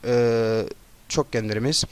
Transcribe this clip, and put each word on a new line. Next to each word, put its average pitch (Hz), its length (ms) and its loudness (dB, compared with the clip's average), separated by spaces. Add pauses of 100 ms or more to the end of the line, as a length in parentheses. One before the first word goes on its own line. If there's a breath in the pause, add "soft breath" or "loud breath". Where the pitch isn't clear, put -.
e, 117 600 2 (440)
çokgenlerimiz 117 840 -2